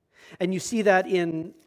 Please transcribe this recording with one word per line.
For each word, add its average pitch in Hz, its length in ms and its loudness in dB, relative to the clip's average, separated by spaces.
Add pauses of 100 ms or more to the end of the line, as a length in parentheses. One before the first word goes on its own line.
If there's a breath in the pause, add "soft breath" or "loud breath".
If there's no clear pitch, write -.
(400 loud breath)
And 185 140 -2
you 175 80 -4
see 220 220 -4
that 190 220 4
in, 170 480 -2 (140)